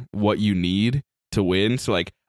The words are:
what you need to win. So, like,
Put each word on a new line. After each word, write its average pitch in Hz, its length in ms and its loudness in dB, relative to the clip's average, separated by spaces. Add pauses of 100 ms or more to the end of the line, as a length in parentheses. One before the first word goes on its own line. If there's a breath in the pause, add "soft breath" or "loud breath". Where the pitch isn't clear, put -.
(120)
what 104 260 2
you 104 160 2
need 101 480 0 (300)
to 107 100 2
win. 98 360 2
So, 120 140 -4
like, 87 200 -2 (160)